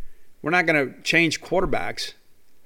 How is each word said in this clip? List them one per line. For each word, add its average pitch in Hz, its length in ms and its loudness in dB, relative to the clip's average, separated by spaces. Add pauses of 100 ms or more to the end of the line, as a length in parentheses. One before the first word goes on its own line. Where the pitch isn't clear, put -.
(420)
we're 151 100 -4
not 180 140 2
gonna 147 280 2 (100)
change 165 380 2
quarterbacks. 143 720 -2 (520)